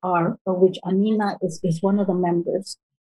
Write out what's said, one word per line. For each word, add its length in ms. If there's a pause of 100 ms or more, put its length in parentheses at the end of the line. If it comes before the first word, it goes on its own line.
R, 420
of 140
which 260
Anina 560
is, 220
is 200
one 180
of 80
the 60
members. 640 (280)